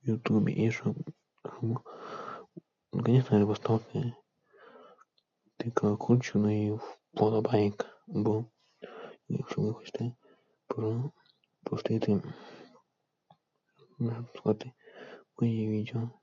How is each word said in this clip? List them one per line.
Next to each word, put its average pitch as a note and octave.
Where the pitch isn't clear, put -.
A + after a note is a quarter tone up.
Ютубе, G#2+
и A#2
чтоб, -
чтобы, -
ну, F#2+
конечно, B2
это G#2
поставка. A2+
Ты A#2
колокольчик, -
ну, G#2
и G#2+
вподобайк G#2+
был. A2
Если -
вы G#2+
хотите -
про-, A#2
пустити, E3
можна A#2
сказати, -
мої A2+
відео. A2+